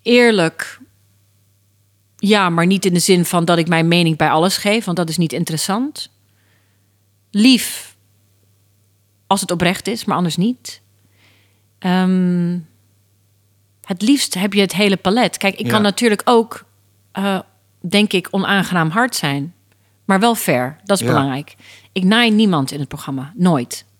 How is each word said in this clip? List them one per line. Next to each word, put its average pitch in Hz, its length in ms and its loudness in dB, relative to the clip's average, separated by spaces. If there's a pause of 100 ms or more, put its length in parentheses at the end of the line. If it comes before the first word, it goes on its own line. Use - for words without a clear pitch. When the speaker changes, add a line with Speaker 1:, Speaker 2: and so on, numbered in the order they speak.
Speaker 1:
Eerlijk. 226 760 2 (1400)
Ja, 202 320 2
maar 170 160 2
niet 190 200 0
in 185 80 2
de 175 60 2
zin 175 260 2
van 170 200 0
dat 170 120 2
ik 165 100 0
mijn 165 200 2
mening 170 300 2
bij 151 120 0
alles 160 280 0
geef, 214 280 -2
want 175 120 -4
dat 165 120 -2
is 160 80 -6
niet 165 160 0
interessant. 190 760 -6 (1200)
Lief. - 640 0 (1300)
Als 196 140 0
het 185 100 -6
oprecht 180 360 -2
is, 220 180 -6
maar 151 120 -2
anders 170 200 -2
niet. 226 440 -4 (1000)
Ehm, 180 760 0 (1200)
het 190 200 -8
liefst 269 320 2
heb 196 200 -2
je 202 80 2
het 190 120 0
hele 196 240 2
palet. 208 400 0
Kijk, 196 180 -2
ik 220 100 -8
Speaker 2:
Ja. 240 60 -2
Speaker 1:
kan 214 100 2
natuurlijk 208 440 0
ook, 233 400 2 (460)
eh, 196 280 -4 (500)
denk 202 240 2
ik, 180 180 -2
onaangenaam 190 580 0
hard 233 260 -2
zijn. 143 380 -4 (520)
Maar 190 140 2
wel 233 160 2
fair. 131 480 -2
Dat 196 160 0
is 120 60 -6
Speaker 2:
Ja. 123 60 0
Speaker 1:
belangrijk. 139 440 -2 (360)
Ik 190 120 -4
naai 226 280 2
niemand 190 400 2
in 143 80 -10
het 139 80 -6
programma. 139 480 -10
Nooit. 165 500 -2 (140)